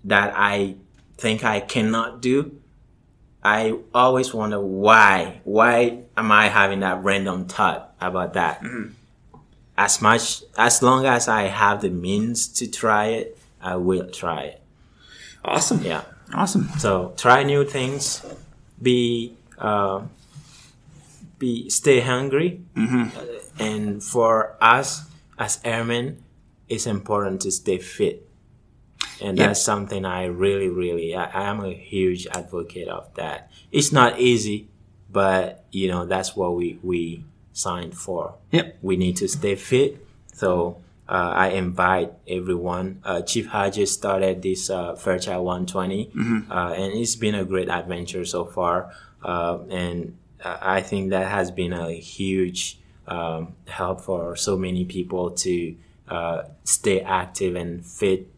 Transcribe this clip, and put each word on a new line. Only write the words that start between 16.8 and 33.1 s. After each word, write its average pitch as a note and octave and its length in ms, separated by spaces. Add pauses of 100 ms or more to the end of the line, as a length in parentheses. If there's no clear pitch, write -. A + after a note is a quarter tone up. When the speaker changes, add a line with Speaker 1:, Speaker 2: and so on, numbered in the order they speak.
Speaker 1:
try B2+ 280
new C#3+ 200
things. C#3 580 (600)
Be, A#2+ 540 (220)
uh, G2+ 440 (1400)
be, A#2+ 320
stay C3 300
hungry. C3+ 600 (160)
Speaker 2:
Mm-hmm. A2+ 420
Speaker 1:
Uh, - 460
and G#2+ 400
for A2+ 560
us B2 420 (360)
as A2 260
airmen, A#2 580 (460)
it's G#2+ 180
important G2+ 560
to G2 80
stay F#2 280
fit. - 480 (960)
And F#2+ 160
Speaker 2:
Yep. G2 100
Speaker 1:
that's G2+ 140
something G2+ 420
I F#2 220
really, F#2+ 420
really, F2 460
I, F2+ 100
I F#2+ 240
am G#2 160
a F#2 80
huge F2+ 540
advocate F2 600
of F2 260